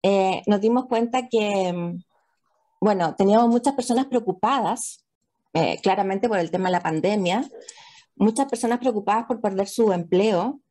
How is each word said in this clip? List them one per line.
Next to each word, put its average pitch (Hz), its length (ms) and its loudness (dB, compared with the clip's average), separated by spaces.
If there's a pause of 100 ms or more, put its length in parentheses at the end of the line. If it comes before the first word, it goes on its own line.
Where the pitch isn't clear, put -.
Eh, 190 460 2
nos 208 140 2
dimos 240 240 2
cuenta 240 420 -2
que, 202 460 0
mm, 175 300 -6 (760)
bueno, 185 360 0
teníamos 220 340 4
muchas 240 240 2
personas 254 320 0
preocupadas, 233 1000 -2 (500)
eh, 151 280 0
claramente 196 480 0
por 202 100 0
el 165 100 -2
tema 180 200 -2
de 180 40 0
la 175 80 0
pandemia, 185 680 -2 (640)
muchas 220 300 2
personas 240 340 -2
preocupadas 226 460 -2
por 226 160 -6
perder 196 260 -2
su 220 240 2
empleo 185 800 0